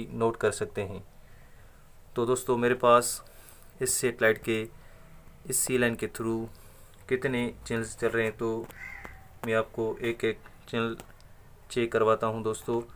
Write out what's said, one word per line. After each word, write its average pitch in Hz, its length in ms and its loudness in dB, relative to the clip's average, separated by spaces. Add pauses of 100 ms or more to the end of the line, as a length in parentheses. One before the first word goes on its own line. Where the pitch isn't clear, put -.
(120)
नोट 117 240 2
कर 107 140 4
सकते 104 320 -2
हैं। 92 200 -8 (1120)
तो 120 100 2
दोस्तों, 127 300 2
मेरे 120 180 2
पास 120 480 6 (600)
इस 95 120 0
satellite 113 500 4
के, 113 160 2 (840)
इस 127 120 -2
sea 127 200 0
line 120 160 4
के 110 140 -4
through 113 380 -4 (600)
कितने 127 340 0 (240)
चैनल्स 113 300 -4
चल 117 120 0
रहे 113 160 2
हैं, 110 120 -2
तो 113 300 -4 (800)
मैं 113 80 2
आपको 110 440 0
एक 117 260 -2
एक 110 140 0 (300)
चैनल 113 280 -2 (720)
check 117 220 0
करवाता 110 340 4
हूं। 110 160 -2
दोस्तों, 117 380 -2 (160)